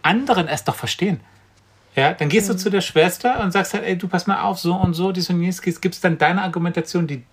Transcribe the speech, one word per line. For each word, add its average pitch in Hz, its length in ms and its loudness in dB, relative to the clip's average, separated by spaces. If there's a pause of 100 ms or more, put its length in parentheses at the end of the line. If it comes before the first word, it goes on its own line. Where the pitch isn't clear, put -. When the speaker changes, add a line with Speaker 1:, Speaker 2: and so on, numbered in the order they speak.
Speaker 1:
anderen 202 440 2
es 147 160 -4
doch - 120 -2
verstehen." - 440 -2 (760)
Ja, 143 180 4
dann 151 160 -2
gehst 196 180 4
du 190 60 0
Speaker 2:
Mhm. 180 60 0
Speaker 1:
zu 196 100 -2
der 190 120 2
Schwester 180 600 2
und 196 100 0
sagst 190 220 0
halt, 208 100 -4
"Ey, 185 140 -2
du 185 100 -6
pass 175 200 -2
mal 196 160 0
auf, 196 160 -2
so 175 160 0
und 185 180 0
so, 185 180 0
dies 180 180 -4
und 175 120 2
jenes", 180 200 -2
gibst - 420 -2
dann 170 140 2
deine 175 260 2
Argumentation, 170 640 -2
die 135 260 -8